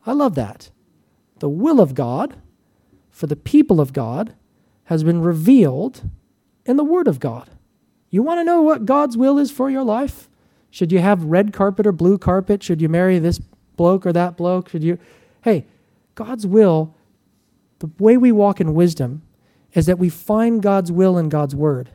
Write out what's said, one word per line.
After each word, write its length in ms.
I 80
love 220
that. 360
The 100
will 300
of 140
God 420
for 180
the 80
people 440
of 140
God 400
has 180
been 180
revealed 880
in 120
the 60
word 240
of 120
God. 300
You 140
wanna 200
know 180
what 240
God's 320
will 200
is 140
for 180
your 140
life? 460
Should 220
you 80
have 240
red 300
carpet 320
or 60
blue 260
carpet? 460
Should 180
you 80
marry 300
this 200
bloke 280
or 60
that 240
bloke? 340
Should 140
you? 140
Hey, 240
God's 300
will, 500
the 200
way 180
we 140
walk 280
in 140
wisdom 480
is 120
that 140
we 100
find 520
God's 300
will 260
in 120
God's 260
word. 400